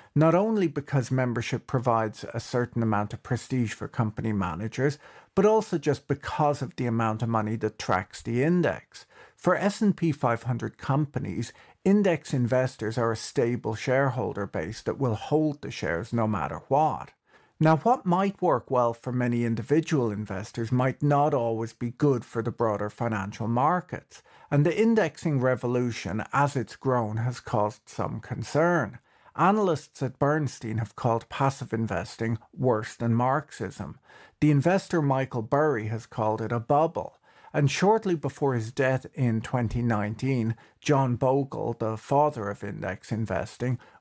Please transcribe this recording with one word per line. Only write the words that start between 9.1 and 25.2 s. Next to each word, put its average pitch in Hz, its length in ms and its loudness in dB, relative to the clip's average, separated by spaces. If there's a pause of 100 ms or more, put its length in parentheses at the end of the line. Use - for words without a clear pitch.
For - 180 2
S 202 260 0
and 208 160 2
P 170 140 0
five 120 320 0
hundred 113 340 -4
companies, 123 760 -2 (320)
index 190 500 2
investors 127 640 0
are 117 140 2
a 107 40 -2
stable 123 600 -2
shareholder 117 720 0
base 90 340 -6
that - 160 -4
will 123 160 0
hold 151 480 0
the 131 80 -8
shares 85 420 -4
no 117 140 2
matter 90 400 -4
what. 135 460 -2 (480)
Now, 160 160 6
what 240 280 2
might 190 380 0
work 143 300 0
well 123 200 4
for 123 200 -8
many 123 320 0
individual 120 640 0
investors 110 640 -6
might 127 280 0
not 143 320 4
always 117 400 -2
be 123 180 -6
good 131 340 2
for - 180 -4
the 113 80 -2
broader 107 400 0
financial 107 560 -4
markets, 135 760 -2 (300)
and 147 160 4
the 175 100 2
indexing 196 640 2